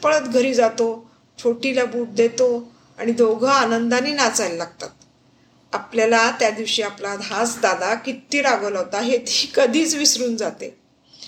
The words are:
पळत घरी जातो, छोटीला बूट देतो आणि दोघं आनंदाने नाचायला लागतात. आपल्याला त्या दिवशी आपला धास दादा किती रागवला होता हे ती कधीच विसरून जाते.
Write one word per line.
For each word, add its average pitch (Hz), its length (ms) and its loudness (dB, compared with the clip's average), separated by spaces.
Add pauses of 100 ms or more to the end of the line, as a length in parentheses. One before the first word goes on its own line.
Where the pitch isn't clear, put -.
पळत 302 180 2
घरी 254 340 0
जातो, 226 560 0 (320)
छोटीला 247 420 0
बूट 233 240 -4
देतो 233 640 0 (260)
आणि 233 140 -2
दोघं 233 360 2
आनंदाने 247 640 2
नाचायला 226 420 0
लागतात. - 340 -10 (840)
आपल्याला 226 580 2
त्या 233 200 2
दिवशी 220 320 -4
आपला 202 340 -6
धास 214 440 -4
दादा 185 340 0
किती 269 480 -4
रागवला 202 360 0
होता 202 220 -4
हे 240 180 0
ती - 360 -4
कधीच 294 400 2
विसरून 247 420 0
जाते. - 480 -8 (440)